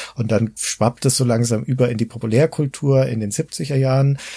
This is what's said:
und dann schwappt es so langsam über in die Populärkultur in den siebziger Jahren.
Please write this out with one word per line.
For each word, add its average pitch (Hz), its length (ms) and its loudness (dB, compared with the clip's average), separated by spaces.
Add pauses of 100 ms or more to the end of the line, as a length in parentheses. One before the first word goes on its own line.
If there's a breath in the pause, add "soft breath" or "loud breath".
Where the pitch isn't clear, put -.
(160 loud breath)
und 110 160 -2
dann 110 240 2
schwappt - 500 -2
es 131 100 2
so 127 100 0
langsam 117 360 0
über 127 280 0
in 117 100 -2
die 113 80 -2
Populärkultur 135 1000 0
in 113 140 -4
den 107 100 -4
siebziger 143 460 -6
Jahren. 135 420 2 (200 loud breath)